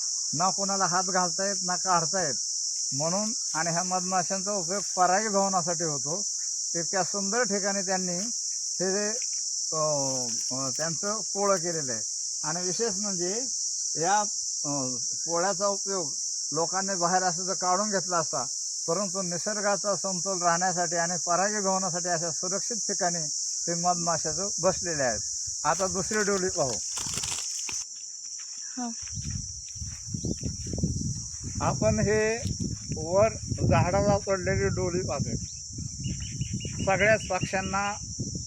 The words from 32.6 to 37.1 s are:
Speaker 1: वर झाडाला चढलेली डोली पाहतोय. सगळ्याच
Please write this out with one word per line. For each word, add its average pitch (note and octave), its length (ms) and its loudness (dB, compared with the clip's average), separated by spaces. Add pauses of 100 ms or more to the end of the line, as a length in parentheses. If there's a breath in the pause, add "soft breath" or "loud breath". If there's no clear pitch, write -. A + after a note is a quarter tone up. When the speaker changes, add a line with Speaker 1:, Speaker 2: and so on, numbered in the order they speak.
Speaker 1:
वर F#3+ 320 4 (400)
झाडाला F#3+ 500 6
चढलेली G3 480 2
डोली F#3 400 0
पाहतोय. D3 260 0 (1500)
सगळ्याच G3 420 4